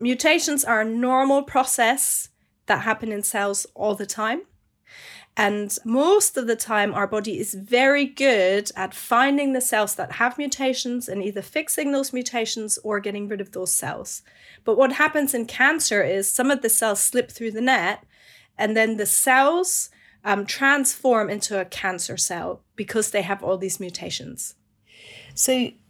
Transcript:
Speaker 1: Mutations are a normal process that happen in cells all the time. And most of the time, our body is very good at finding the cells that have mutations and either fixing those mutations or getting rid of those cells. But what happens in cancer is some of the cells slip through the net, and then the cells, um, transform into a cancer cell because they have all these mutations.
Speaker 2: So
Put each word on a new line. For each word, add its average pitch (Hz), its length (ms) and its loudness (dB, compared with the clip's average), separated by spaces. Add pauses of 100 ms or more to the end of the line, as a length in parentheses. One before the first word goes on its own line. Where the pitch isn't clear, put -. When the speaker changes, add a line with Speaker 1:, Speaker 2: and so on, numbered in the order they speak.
Speaker 1:
Mutations 285 640 2
are 220 160 2
a 220 40 2
normal 262 600 2
process 254 840 0 (360)
that 202 140 2
happen 220 320 -2
in 202 100 -6
cells 202 540 -2
all 202 180 0
the 202 100 -8
time. 220 360 -4 (960)
And 208 480 0
most 294 520 4
of 240 120 -2
the 226 80 2
time, 214 360 0
our 202 140 0
body 214 320 -4
is 208 160 -6
very 262 500 2
good 208 680 2
at 190 180 -6
finding 277 600 2
the 254 80 0
cells 214 340 0
that - 200 -8
have 247 240 0
mutations 262 720 -4
and 196 140 -6
either 202 180 -6
fixing 302 520 -2
those 269 200 -2
mutations 226 680 -4
or 208 160 -2
getting 202 300 -6
rid 202 120 -6
of 196 120 -12
those 185 200 -4
cells. - 500 -6 (420)
But 220 120 2
what 262 180 4
happens 294 400 0
in 233 120 -4
cancer 262 560 2
is 190 260 0
some 262 220 0
of 277 120 0
the 226 60 0
cells 214 300 2
slip - 320 0
through 226 220 -8
the 220 80 -6
net, 208 420 0 (560)
and 214 180 0
then 220 200 4
the 208 100 -2
cells, 277 840 4 (340)
um, 202 220 0
transform 262 840 2
into 202 280 -4
a 185 60 -2
cancer - 540 -6
cell 175 420 -4 (160)
because 214 340 -2
they 202 120 0
have 196 200 -4
all 190 140 0
these 185 240 -6
mutations. 175 760 -10 (800)
Speaker 2:
So 254 360 0 (200)